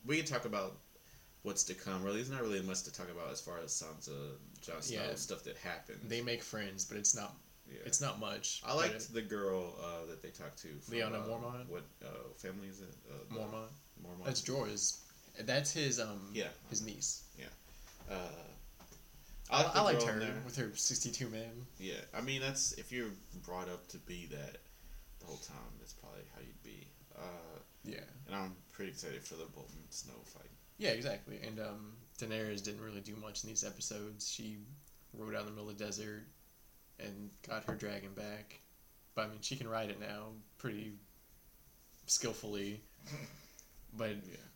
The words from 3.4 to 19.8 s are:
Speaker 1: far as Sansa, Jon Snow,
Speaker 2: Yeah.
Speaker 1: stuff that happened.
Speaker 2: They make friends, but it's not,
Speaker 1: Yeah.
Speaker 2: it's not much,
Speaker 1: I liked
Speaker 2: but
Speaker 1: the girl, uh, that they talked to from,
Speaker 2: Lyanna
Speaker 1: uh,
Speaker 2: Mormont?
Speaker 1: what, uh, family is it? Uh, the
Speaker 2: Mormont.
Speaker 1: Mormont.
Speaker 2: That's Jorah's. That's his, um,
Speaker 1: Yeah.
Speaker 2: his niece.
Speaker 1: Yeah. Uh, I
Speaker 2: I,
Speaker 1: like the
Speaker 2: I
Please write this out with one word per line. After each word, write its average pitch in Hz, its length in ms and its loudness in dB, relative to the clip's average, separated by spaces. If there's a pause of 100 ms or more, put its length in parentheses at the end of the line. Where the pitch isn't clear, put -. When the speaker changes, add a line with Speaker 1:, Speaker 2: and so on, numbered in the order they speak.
Speaker 1:
far 85 180 -4
as 80 120 -4
Sansa, 78 400 -2 (500)
Jon 80 220 -4
Snow, 110 180 0
Speaker 2:
Yeah. 76 140 2
Speaker 1:
stuff - 300 -2
that - 140 -6
happened. 90 500 -4
Speaker 2:
They 113 140 2
make 120 200 2
friends, 98 420 0
but 104 120 -2
it's 104 180 8
not, 107 200 0 (360)
Speaker 1:
Yeah. - 140 -10
Speaker 2:
it's - 160 6
not 113 180 4
much, 101 460 0
Speaker 1:
I 123 100 4
liked 147 200 6
Speaker 2:
but 113 200 -4
Speaker 1:
the 113 80 4
girl, 95 600 4
uh, 85 240 -2
that 80 160 -8
they 80 80 -6
talked 73 320 -8
to 82 60 -8 (120)
from, 110 140 -6
Speaker 2:
Lyanna 110 280 4
Speaker 1:
uh, 110 60 -2
Speaker 2:
Mormont? 120 400 -2
Speaker 1:
what, 82 160 -4 (200)
uh, - 40 -6 (280)
family 95 320 -6
is 95 120 -10
it? 92 140 -10 (140)
Uh, - 60 -8 (140)
the 110 120 -4
Speaker 2:
Mormont. 110 280 -2 (360)
Speaker 1:
Mormont. 87 200 -8
Speaker 2:
That's 131 180 2
Jorah's. 107 560 4 (420)
That's 131 320 6
his, 139 280 6
um, 101 320 0
Speaker 1:
Yeah. 104 160 2 (200)
Speaker 2:
his 107 140 2
niece. - 400 0 (160)
Speaker 1:
Yeah. 131 80 -6 (640)
Uh, 98 40 0 (1400)
I 143 120 12
Speaker 2:
I, - 0 -
Speaker 1:
like - 100 10
the 180 60 12
Speaker 2:
I 214 40 12